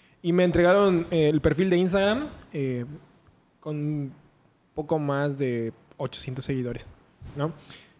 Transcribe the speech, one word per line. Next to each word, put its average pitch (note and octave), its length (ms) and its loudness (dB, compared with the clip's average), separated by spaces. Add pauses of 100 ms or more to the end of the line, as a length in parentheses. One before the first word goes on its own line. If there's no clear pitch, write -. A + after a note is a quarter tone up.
(240)
Y E3+ 100 0
me F3+ 100 4
entregaron, F3+ 680 4
eh, D#3 200 4
el D3+ 120 2
perfil D#3+ 300 2
de F3+ 60 4
Instagram, G3 500 2 (260)
eh, B2+ 320 -4 (760)
con D3 540 -6 (640)
poco D#3 240 -2
más C#3+ 400 -2
de A#2 340 -2 (240)
ochocientos C3 480 -8
seguidores, B2 400 -6 (500)
¿no? C#3+ 160 -4 (480)